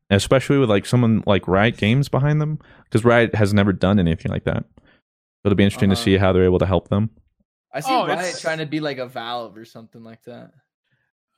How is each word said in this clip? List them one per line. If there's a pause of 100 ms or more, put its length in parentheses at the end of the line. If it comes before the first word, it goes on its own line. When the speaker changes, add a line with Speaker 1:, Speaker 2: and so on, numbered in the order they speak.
(100)
Speaker 1:
especially
with,
like,
someone
like
Riot
Games
behind
them, (320)
'cause
Riot
has
never
done
anything
like
that. (760)
It'll
be
interesting
Speaker 2:
Uh-huh.
Speaker 1:
to
see
how
they're
able
to
help
them. (640)
Speaker 2:
I
see
Speaker 3:
Oh,
Speaker 2:
Riot
Speaker 3:
it's
Speaker 2:
trying
to
be
like
a
Valve
or
something
like
that. (840)